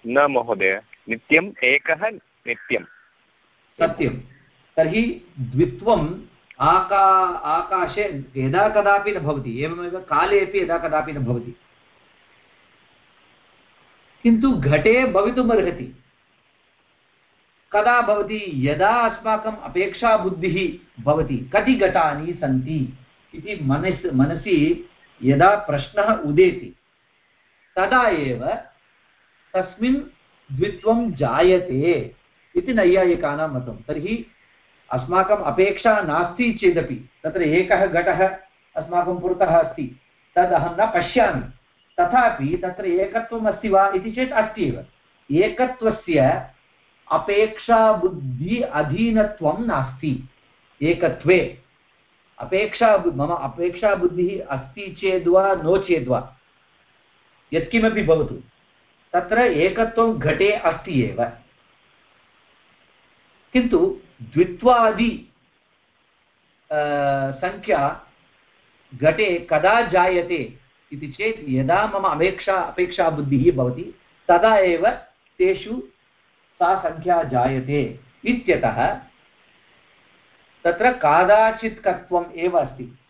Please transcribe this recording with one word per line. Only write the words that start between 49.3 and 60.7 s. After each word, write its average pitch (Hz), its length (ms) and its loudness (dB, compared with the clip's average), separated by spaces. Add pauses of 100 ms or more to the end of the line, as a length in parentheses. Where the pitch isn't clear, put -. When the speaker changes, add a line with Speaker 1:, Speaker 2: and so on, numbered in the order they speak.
Speaker 2:
नास्ति 139 640 -4 (540)
एकत्वे। 165 800 0 (760)
अपेक्षा, 208 680 0
मम 143 200 -2
अपेक्षाबुद्धिः 175 1200 -2
अस्ति 156 540 -10
चेद्वा 190 540 2
नो 165 220 0
चेद्वा, 139 600 -2 (1160)
यत्किमपि 214 500 0
भवतु, 151 320 2 (760)
तत्र 180 260 0
एकत्वं 226 800 2
घटे 185 340 2
अस्ति 170 500 -2